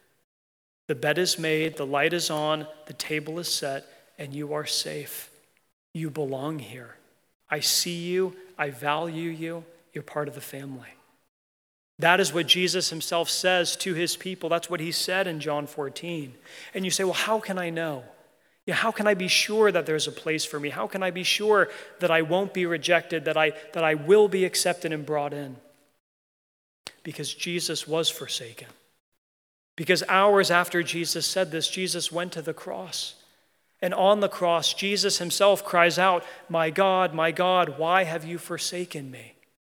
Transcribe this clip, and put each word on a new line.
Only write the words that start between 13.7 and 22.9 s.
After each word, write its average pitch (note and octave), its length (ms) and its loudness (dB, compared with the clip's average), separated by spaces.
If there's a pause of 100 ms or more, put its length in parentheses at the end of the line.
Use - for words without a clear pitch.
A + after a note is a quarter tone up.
to F#3+ 180 -2
his E3 220 -2
people. F#3 320 -6
That's E3 200 0
what F3 120 -4
he E3 100 -4
said F#3 380 0
in D#3+ 100 -4
John D3 300 -4
fourteen. D3 680 -8 (400)
And F#3+ 100 -4
you F#3 60 0
say, F#3+ 140 2
"Well, F#3 80 2
how A3 260 0
can G3+ 200 -4
I F3 120 -4
know? D#3+ 320 -4 (640)
Yeah, F#3 80 -2
how A3+ 160 2
can G#3 160 0
I G#3 80 6
be F3+ 140 -4
sure G#3+ 420 4
that E3+ 160 2
there's D#3 220 0
a C#3+ 40 -8
place D#3+ 320 -4
for - 140 -6
me? D3 120 -4
How G3 180 -6
can F#3+ 160 -4
I F#3 80 0
be F3+ 100 -6
sure G#3 460 4 (320)
that F3+ 100 2
I E3 120 6
won't F#3 300 0
be F3+ 140 0
rejected, E3 600 2